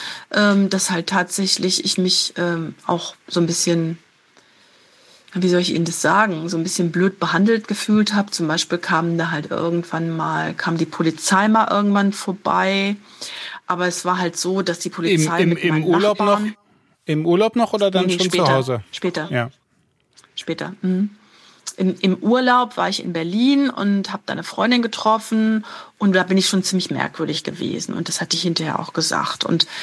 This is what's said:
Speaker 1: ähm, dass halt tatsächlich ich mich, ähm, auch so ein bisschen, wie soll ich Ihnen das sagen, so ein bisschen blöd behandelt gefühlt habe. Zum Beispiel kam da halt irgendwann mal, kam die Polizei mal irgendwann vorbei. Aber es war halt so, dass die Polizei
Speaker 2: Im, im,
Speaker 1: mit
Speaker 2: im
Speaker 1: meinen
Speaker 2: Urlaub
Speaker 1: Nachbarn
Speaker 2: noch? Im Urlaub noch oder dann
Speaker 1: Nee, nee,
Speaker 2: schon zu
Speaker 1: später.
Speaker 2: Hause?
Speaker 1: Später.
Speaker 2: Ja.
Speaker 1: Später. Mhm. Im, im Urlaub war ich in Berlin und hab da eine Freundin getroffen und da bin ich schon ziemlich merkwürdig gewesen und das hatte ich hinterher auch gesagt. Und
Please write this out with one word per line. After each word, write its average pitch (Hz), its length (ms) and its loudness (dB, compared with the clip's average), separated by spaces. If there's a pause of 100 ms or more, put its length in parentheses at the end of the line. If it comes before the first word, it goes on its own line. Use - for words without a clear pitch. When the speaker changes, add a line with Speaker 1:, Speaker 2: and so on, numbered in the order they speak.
(320)
Speaker 1:
ähm, 202 360 4
dass 190 220 0
halt 165 160 -2
tatsächlich 185 800 0
ich 190 120 -2
mich, - 400 0
ähm, 170 380 -2 (140)
auch 175 260 -4 (140)
so 175 100 -2
ein 170 80 4
bisschen, 165 520 -2 (1300)
wie 185 160 0
soll 180 120 4
ich 180 120 -2
Ihnen 165 120 0
das 165 180 -4
sagen, 170 460 2
so 170 80 -4
ein 165 80 -2
bisschen 175 260 0
blöd 185 300 0
behandelt 214 480 2
gefühlt 214 460 2
habe. 202 180 0
Zum 165 160 -2
Beispiel 170 300 -2
kam 170 380 0
da 165 140 -2
halt 147 220 -6
irgendwann 165 580 -2
mal, 160 440 -4
kam 165 220 -2
die 165 100 0
Polizei 170 600 0
mal 220 240 4
irgendwann 202 420 2
vorbei. 196 840 -2 (720)
Aber 180 180 0
es 175 180 -4
war 180 140 0
halt 175 180 -2
so, 190 260 -2
dass - 180 -2
die - 100 -6
Polizei 170 500 2
Speaker 2:
Im, 175 100 4
im, 170 40 2
Speaker 1:
mit - 80 -6
Speaker 2:
im 175 60 2
Speaker 1:
meinen 156 160 2
Speaker 2:
Urlaub 190 340 4
Speaker 1:
Nachbarn 208 300 2
Speaker 2:
noch? 214 40 -6 (560)
Im 156 180 0
Urlaub 196 300 4
noch 233 160 2
oder 202 180 2
dann 185 160 2
Speaker 1:
Nee, 185 100 2
nee, 180 60 0
Speaker 2:
schon 185 80 2
zu 180 60 0
Speaker 1:
später. 156 160 4
Speaker 2:
Hause? 127 400 0
Speaker 1:
Später. 170 400 -4
Speaker 2:
Ja. 123 180 -2 (840)
Speaker 1:
Später. 165 480 -8
Mhm. 185 280 0 (680)
Im, 185 220 0
im 185 160 2
Urlaub 247 600 2
war 175 120 0
ich 196 140 -4
in 175 100 -6
Berlin 233 580 2
und 196 420 0
hab - 140 -10
da - 60 -4
eine 165 120 -4
Freundin 233 380 2
getroffen 220 800 0 (320)
und 202 160 2
da 185 120 4
bin 190 120 0
ich 185 120 2
schon 185 140 2
ziemlich 185 280 -2
merkwürdig 151 540 -4
gewesen - 500 -6
und 170 140 -6
das - 120 -4
hatte - 160 -4
ich - 60 -4
hinterher 160 380 -2
auch - 120 -10
gesagt. - 520 -2
Und - 220 2 (160)